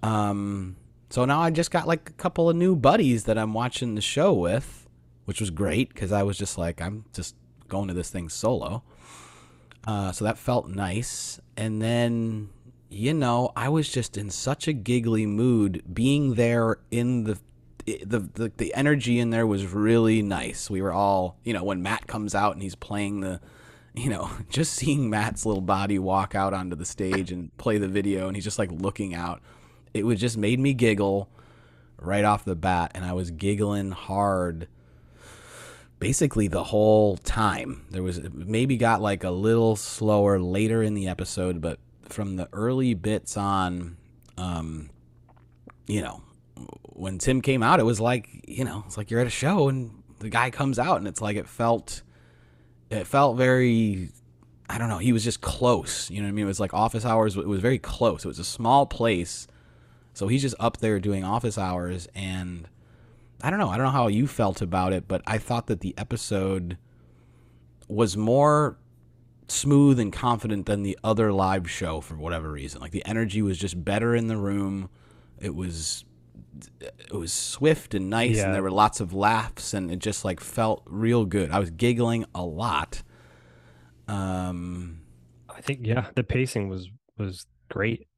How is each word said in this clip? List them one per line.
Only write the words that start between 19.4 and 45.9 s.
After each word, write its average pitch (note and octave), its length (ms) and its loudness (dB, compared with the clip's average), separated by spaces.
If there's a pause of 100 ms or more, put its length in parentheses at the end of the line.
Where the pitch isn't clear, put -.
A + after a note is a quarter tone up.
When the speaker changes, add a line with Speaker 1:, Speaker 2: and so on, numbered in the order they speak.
Speaker 1:
was G2 200 0
really A2 560 4
nice. F#2 480 -4
We F#2+ 100 -2
were F#2+ 120 0
all, F#2+ 500 2
you A#2 100 -4
know, F2+ 120 -2
when F#2+ 180 -2
Matt G#2+ 240 -4
comes G#2+ 280 -4
out G2+ 180 2
and F2 100 -8
he's G2 140 -8
playing G#2 440 -4
the F#2 200 -6 (580)
you A#2+ 120 -2
know, F2+ 200 -4 (100)
<laughs> G2 80 -12
just D#3+ 260 0
seeing C#3 360 0
Matt's G#2+ 340 -2
little G#2 180 0
body G2 360 0
walk F#2+ 360 0
out G2 200 0
onto F#2 220 -6
the D#2+ 100 -8
stage F#2+ 460 -4
and F2 260 -10
play A2 200 0
the G2+ 100 0
video, G2 400 0
and F#2+ 80 -4
he's G2 80 -8
just, - 140 -6
like, F#2+ 120 -2
looking F#2+ 440 -4
out, F2 280 -8 (520)
it G#2 100 -2
was A2 160 2
just A2+ 160 -2
made A2 240 2
me C#3 140 2
giggle G2+ 540 2 (680)
right G2+ 260 0
off G#2 200 2
the F#2 120 -2
bat, E2+ 380 0
and F#2 100 -8
I F2+ 80 -4
was F2+ 180 -4
giggling G2+ 600 0
hard F#2 800 -2 (1300)
basically - 480 2
the F2 180 -2
whole G#2+ 520 6
time. - 760 -2
There F#2+ 120 -6
was, F2+ 160 -4
it C#2+ 140 -10
maybe A2 440 0
got, A2+ 260 4
like, G2+ 220 0
a F#2 60 -2
little A2 460 4
slower G2+ 640 2
later G#2+ 440 0
in G#2+ 120 0
the G2 140 -2
episode, F2+ 520 -4
but D#2+ 180 -4 (240)
from G2 340 -6
the F2 160 -6
early B2+ 420 0
bits G#2 420 -4
on, F2+ 600 -2 (400)
um, D#2+ 540 -6 (960)
you G#2 140 -2